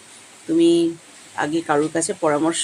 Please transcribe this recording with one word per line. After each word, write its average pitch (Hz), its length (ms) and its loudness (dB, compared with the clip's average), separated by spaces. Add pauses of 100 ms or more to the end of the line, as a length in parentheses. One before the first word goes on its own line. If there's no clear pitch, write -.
(440)
তুমি 170 260 4 (680)
আগে 147 240 -2
কারোর 151 340 0
কাছে 165 200 -2
পরামর্শ 160 500 -2